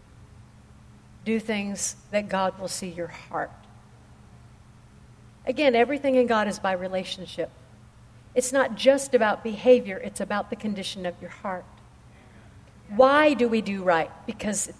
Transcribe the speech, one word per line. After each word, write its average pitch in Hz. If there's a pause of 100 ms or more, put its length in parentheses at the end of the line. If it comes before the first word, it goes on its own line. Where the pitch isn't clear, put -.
(1300)
Do 220
things 202 (160)
that 208
God 190
will 190
see 185
your 170
heart. - (2000)
Again, 262
everything 262
in 247
God 214
is 202
by 190
relationship. 185 (840)
It's 254
not 254
just 277
about 220
behavior, 208
it's 202
about 202
the 240
condition 190
of 175
your 175
heart. 185 (1200)
Why 277
do 240
we 220
do 196
right? 170 (160)
Because, -